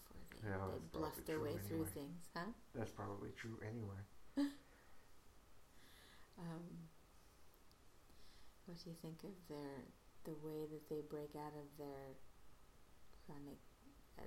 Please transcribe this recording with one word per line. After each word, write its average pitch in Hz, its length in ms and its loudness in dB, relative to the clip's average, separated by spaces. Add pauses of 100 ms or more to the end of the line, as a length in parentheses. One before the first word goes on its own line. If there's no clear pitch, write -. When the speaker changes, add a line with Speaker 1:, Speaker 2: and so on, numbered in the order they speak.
(120)
Speaker 1:
where - 120 -4 (200)
they, 107 60 6
Speaker 2:
Yeah, 95 80 8 (100)
Speaker 1:
they 92 60 6
Speaker 2:
that's - 180 0
Speaker 1:
bluff 156 240 6
Speaker 2:
probably 165 100 0
Speaker 1:
their 156 120 6
Speaker 2:
true 156 80 6
Speaker 1:
way 160 120 6 (100)
through 165 100 6 (100)
Speaker 2:
anyway. - 80 2
Speaker 1:
things, 151 280 0 (120)
huh? 180 160 4 (240)
Speaker 2:
That's 107 160 4
probably 101 460 2
true 113 260 2
anyway. 110 880 4
Speaker 1:
<laughs> - 20 -8 (1800)
Um, 170 480 0 (1800)
what 170 160 -2
do 170 80 -4
you 165 120 0
think 160 240 -2
of 190 100 -2 (140)
their, 139 340 0 (400)
the 165 80 0 (100)
way 156 300 2
that 151 180 -2
they 151 200 6
break 147 260 2
out 151 160 2
of 147 160 -2 (100)
their 139 380 -2 (1080)
chronic, 143 340 -2 (580)
uh, - 100 -2